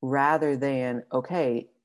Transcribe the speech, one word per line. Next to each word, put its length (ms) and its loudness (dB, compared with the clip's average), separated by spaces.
rather 560 2
than, 520 -2
"Okay, 580 -2